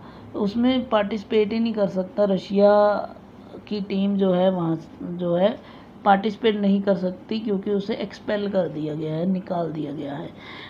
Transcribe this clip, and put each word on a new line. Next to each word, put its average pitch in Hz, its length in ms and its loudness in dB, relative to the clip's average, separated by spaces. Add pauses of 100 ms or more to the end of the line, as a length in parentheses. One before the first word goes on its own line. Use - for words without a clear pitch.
(360)
उसमें 240 540 0
participate 214 640 0
ही 226 60 0
नहीं 226 140 0
कर 202 140 2
सकता। 185 360 -2
रशिया 202 720 4 (720)
की 208 140 -4
team 196 360 0
जो 196 140 4
है 180 180 4
वहाँ 170 260 0
स-, 160 140 -8 (140)
जो 175 320 -2
है - 480 0 (220)
participate 208 500 2
नहीं 202 260 2
कर 196 140 2
सकती 185 440 -4
क्योंकि 208 320 -2
उसे 202 240 -2
expel 202 540 -4
कर 190 180 0
दिया 151 280 -6
गया 156 180 -4
है, 165 120 -2
निकाल 180 460 -2
दिया 147 200 -6
गया 143 240 -8
है। - 140 -10 (400)